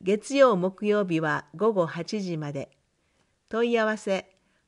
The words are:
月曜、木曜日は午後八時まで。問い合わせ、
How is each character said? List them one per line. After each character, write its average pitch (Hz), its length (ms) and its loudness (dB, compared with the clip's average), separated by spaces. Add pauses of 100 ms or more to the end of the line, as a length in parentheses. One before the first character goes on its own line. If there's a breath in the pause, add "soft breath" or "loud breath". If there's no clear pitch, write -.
月 208 340 -2
曜、 262 200 8
木 190 320 -2
曜 208 180 2
日 165 140 -2
は 151 260 -2 (100)
午 214 180 0
後 180 120 2
八 170 360 -6
時 175 160 -6
ま 147 140 -8
で。 - 260 -10 (720)
問 233 240 -2
い 233 60 2
合 220 80 2
わ 214 120 -2
せ、 190 380 -6 (320)